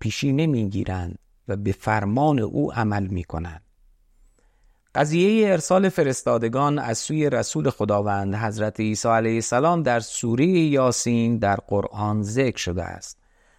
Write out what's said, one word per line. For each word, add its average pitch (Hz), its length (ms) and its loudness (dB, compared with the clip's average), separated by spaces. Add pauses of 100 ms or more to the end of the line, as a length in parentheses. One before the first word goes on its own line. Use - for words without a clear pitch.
پیشی 135 320 -2
نمی‌گیرند 101 840 -2 (300)
و 98 80 -4
به 101 160 -2
فرمان 110 640 0
او 139 340 -2
عمل 104 340 -2
می‌کنند." 85 560 -8 (1300)
قضیه 185 580 4
ارسال 185 360 2
فرستادگان 131 920 0
از 120 200 -4
سوی 151 320 0
رسول 135 400 0
خداوند 101 640 0
حضرت 107 460 -4
عیسی 110 280 0
علیه 113 260 2
السلام 147 480 2
در 120 180 0
سوره 120 460 0
یاسین 127 920 2
در 101 180 2
قرآن 104 640 -2
ذکر 113 360 -2
شده 87 240 -4
است. 87 360 -14 (400)